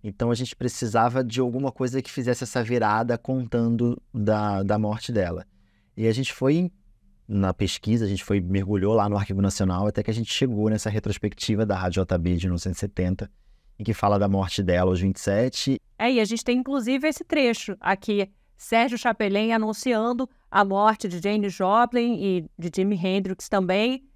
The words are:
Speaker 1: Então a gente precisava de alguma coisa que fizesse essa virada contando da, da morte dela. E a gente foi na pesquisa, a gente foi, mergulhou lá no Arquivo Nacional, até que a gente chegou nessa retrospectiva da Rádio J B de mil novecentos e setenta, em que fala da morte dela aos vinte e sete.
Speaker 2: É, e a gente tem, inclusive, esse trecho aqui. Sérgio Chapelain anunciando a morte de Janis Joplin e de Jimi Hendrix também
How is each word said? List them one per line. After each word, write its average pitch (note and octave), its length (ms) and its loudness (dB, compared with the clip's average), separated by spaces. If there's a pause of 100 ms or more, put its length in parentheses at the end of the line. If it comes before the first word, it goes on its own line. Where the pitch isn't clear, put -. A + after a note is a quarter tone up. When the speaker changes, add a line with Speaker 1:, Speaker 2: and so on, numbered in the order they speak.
Speaker 1:
Então A2+ 280 -2
a A#2+ 40 2
gente A#2+ 220 -6
precisava A#2+ 640 0
de A#2+ 180 -2
alguma B2+ 300 0
coisa B2+ 320 -4
que - 80 -12
fizesse B2 320 -2
essa B2 220 -4
virada A2+ 520 2
contando A#2+ 840 0 (120)
da, G#2 520 0
da G#2 140 2
morte G#2+ 340 -2
dela. E2+ 320 0 (520)
E A2+ 120 2
a A2+ 40 4
gente C3 200 -2
foi E3 400 2 (560)
na G2 260 2
pesquisa, A2 500 0
a G2 40 0
gente F#2+ 160 -2
foi, G2+ 160 2
mergulhou G2 540 0
lá G#2 140 2
no G#2 80 0
Arquivo G2 240 -2
Nacional, G2 460 0
até G#2 160 -2
que - 80 -4
a G#2+ 40 -2
gente A2+ 180 -4
chegou A2 360 0
nessa A2 220 0
retrospectiva G#2 760 -2
da G2+ 120 0
Rádio F#2 260 -2
J F2+ 160 0
B F2+ 180 2
de F2 100 -2
mil F2+ 80 0
novecentos F2 240 -4
e - 20 -8
setenta, F#2+ 500 -2 (480)
em G#2+ 60 -8
que A2 100 0
fala G2+ 240 2
da G2+ 100 4
morte G2 340 0
dela F2+ 280 4
aos F#2 100 2
vinte F#2+ 160 0
e - 40 -16
sete. A#2+ 600 0 (180)
Speaker 2:
É, A#3 120 0
e B3 100 4
a G#3+ 40 4
gente A3 200 -4
tem, B3 140 2
inclusive, C4+ 500 -2
esse - 160 -4
trecho A#3+ 560 0
aqui. G3 500 -2 (260)
Sérgio A#3 400 2
Chapelain A3 560 0
anunciando A3+ 760 0 (220)
a G3+ 140 4
morte G#3 440 2
de F3 120 -6
Janis G3+ 320 0
Joplin A#3 680 2
e F3+ 240 0 (120)
de E3+ 180 -6
Jimi G3 220 0
Hendrix F#3+ 520 -2
também G#3 560 0 (120)